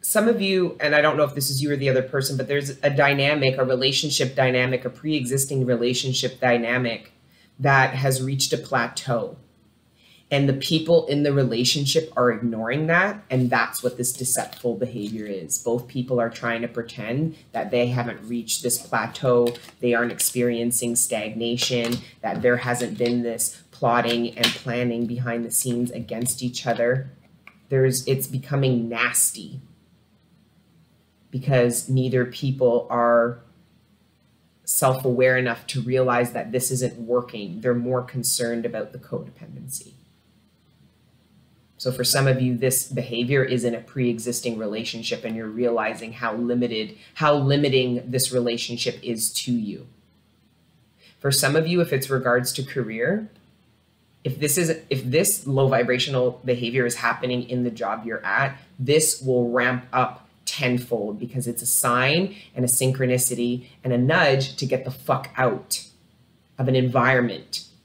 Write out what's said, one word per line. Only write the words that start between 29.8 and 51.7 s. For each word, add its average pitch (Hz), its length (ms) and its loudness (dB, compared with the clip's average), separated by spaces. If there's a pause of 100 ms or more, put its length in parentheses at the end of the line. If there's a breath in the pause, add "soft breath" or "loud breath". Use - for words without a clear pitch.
because 127 560 2
neither 127 380 2
people 127 640 0
are 120 500 2 (1300)
self-aware 127 720 4
enough 123 300 -2
to 131 140 -4
realize 123 500 2
that 113 200 -8
this 123 200 -2
isn't 123 280 -4
working. 113 640 -4
They're 123 140 2
more 123 260 -2
concerned 117 640 -2
about 110 260 -6
the 135 60 -16
codependency. - 960 -14 (1800)
So 127 140 -4
for 123 120 -4
some 139 240 4
of 127 140 4
you, 123 160 2
this 123 300 0
behavior 123 560 0
is 123 200 0
in 120 100 0
a 113 60 -6
pre-existing 120 800 -4
relationship 110 640 -6
and 113 120 -6
you're 113 120 -6
realizing 113 640 -2
how 117 200 -6
limited, 120 640 -2 (180 loud breath)
how 147 200 4
limiting 135 760 2
this 123 240 -2
relationship 117 680 -2
is 113 320 -4
to - 180 -4
you. 101 360 -4 (1300 soft breath)
For 139 120 0
some 139 240 2
of 160 120 2
you, 175 140 2